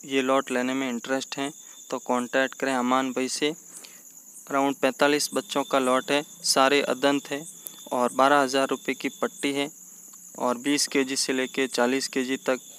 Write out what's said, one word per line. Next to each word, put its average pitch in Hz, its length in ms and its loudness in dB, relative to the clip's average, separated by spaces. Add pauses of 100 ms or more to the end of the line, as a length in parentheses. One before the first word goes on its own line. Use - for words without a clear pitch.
ये 135 180 0
लॉट 135 280 2
लेने 127 240 0
में 135 140 -4
interest 131 500 -6
है, 139 140 -4 (380)
तो 131 80 -4
contact 127 560 0
करें 135 200 -2
अमान 127 360 2
भाई 131 180 -2
से। 151 260 -2 (960)
Around 139 240 2
पैंतालीस 143 600 2
बच्चों 131 300 -2
का 139 140 0
लॉट 127 320 2
है, 143 180 2
सारे 139 540 2
अदंत 135 480 0
हैं 147 180 -6 (440)
और 123 200 0
बारह 139 280 6
हज़ार 135 280 2
रुपये 135 260 -4
की 139 140 -6
पट्टी 131 440 -4
है 143 200 -4 (640)
और 123 200 0
बीस 139 280 0
केजी 135 300 0
से - 160 -2
लेके 131 340 -2
चालीस 127 420 0
केजी 131 280 -2
तक 131 220 -2 (200)